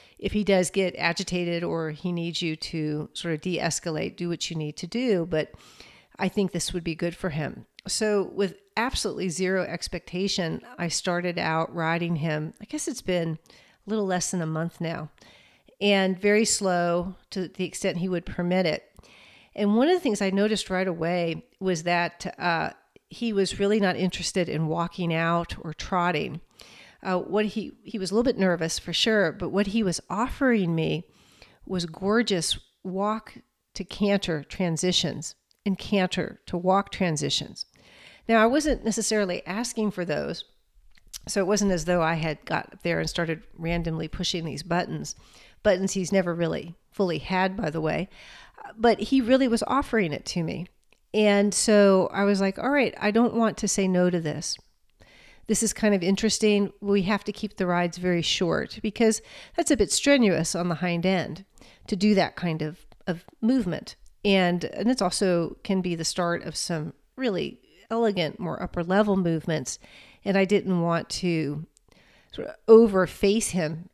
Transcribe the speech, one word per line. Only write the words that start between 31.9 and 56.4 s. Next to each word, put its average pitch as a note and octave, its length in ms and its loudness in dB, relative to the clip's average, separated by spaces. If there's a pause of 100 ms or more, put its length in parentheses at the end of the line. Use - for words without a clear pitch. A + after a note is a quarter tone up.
walk G3+ 500 -4 (400)
to F#3 100 -8
canter F#3+ 600 0
transitions F3 920 -2 (300)
and F#3+ 120 0
canter - 680 -2
to - 120 -6
walk F#3 340 2
transitions. D3+ 760 -2 (640)
Now, A3 140 4
I A3 40 6
wasn't C#4+ 400 2
necessarily G#3 600 -2
asking G#3+ 460 -4
for F3+ 140 -4
those, D3+ 400 -4 (800)
so G3+ 140 0
it F3 60 0
wasn't G3+ 240 2
as E3 140 0
though F3+ 160 2
I D#3+ 140 2
had D#3 300 -4
got - 280 -4
up - 80 -20
there E3 180 0
and D#3+ 100 -2
started E3 340 -4 (140)
randomly E3 500 -4
pushing E3+ 380 -4
these D3+ 180 -8
buttons, E3 520 -4 (480)
buttons F#3+ 300 2
he's F#3 180 -2
never F3+ 220 2
really E3 420 -4 (160)
fully E3+ 280 -2
had, F#3+ 380 -2
by F3 120 -2
the D#3 120 -4
way, D#3 280 -2 (680)
but A3+ 220 4
he C4+ 220 2
really B3+ 260 4
was A3+ 200 2
offering A3 460 0
it - 140 -8
to E3+ 160 -2
me. E3 240 -6 (460)
And G3+ 400 4
so G3 600 6
I G3 100 0
was G3+ 160 4
like, G3 180 0
"All - 120 -2
right, C#4 300 2
I G#3 120 0
don't A#3 220 4
want A3+ 240 2
to G#3+ 100 -4
say F#3+ 200 0
no F3+ 220 4
to F3 100 0
this. D#3 380 -6 (880)
This A3 140 2
is A3 120 0
kind G#3+ 200 4
of F#3+ 80 2
interesting. G3+ 800 2